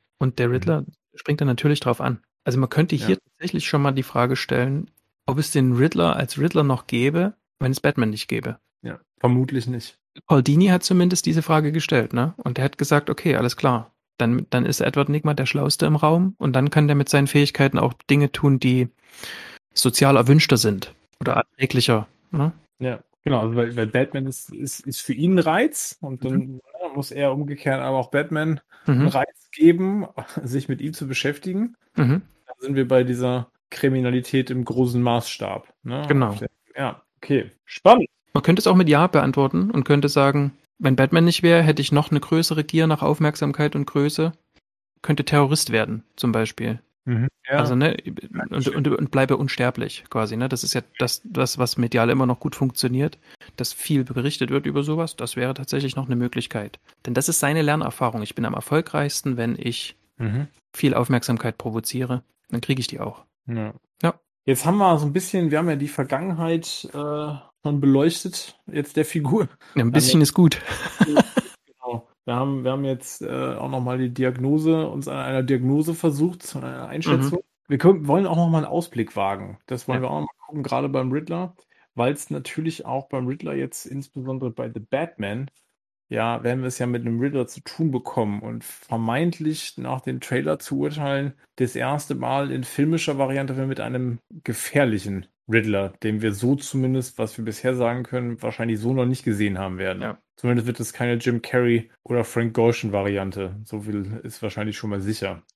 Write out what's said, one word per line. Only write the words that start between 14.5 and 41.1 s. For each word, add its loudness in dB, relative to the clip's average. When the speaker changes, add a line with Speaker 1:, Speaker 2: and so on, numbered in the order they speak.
Speaker 1:
dann 2
ist -2
Edward 0
Nygma 0
der 0
Schlauste 0
im 4
Raum 4
und 0
dann 2
kann 4
der 4
mit 2
seinen 4
Fähigkeiten 4
auch 2
Dinge 4
tun, 4
die 2
sozial 4
erwünschter 6
sind 0
oder -2
erträglicher“, 0
ne? 0
Speaker 2:
Ja, -4
genau, 2
also 0
weil, 0
weil 2
Batman 0
ist, -12
ist, -10
ist -10
für -6
ihn 2
ein 6
Reiz 0
und -8
dann, -2
Speaker 1:
Mhm. -2
Speaker 2:
ja, -8
muss -6
er 0
umgekehrt -4
aber -2
auch -4
Batman -2
Speaker 1:
Mhm. 4
Speaker 2:
einen 4
Reiz -2
geben, 4
<laughs> -8
sich -4
mit -4
ihm -4
zu -2
beschäftigen. -4
Speaker 1:
Mhm. 4
Speaker 2:
Sind -2
wir 2
bei 6
dieser -2
Kriminalität 0
im -4
großen 0
Maßstab, -2
ne? -8
Speaker 1:
Genau. 4
Speaker 2:
Auf -4
der, -8
ja, -6
okay. -2
Spannend. 6
Speaker 1:
Man 4
könnte 4
es -2
auch 6
mit 6
Ja 6
beantworten 2
und 0
könnte 4
sagen, 2
wenn 4
Batman 6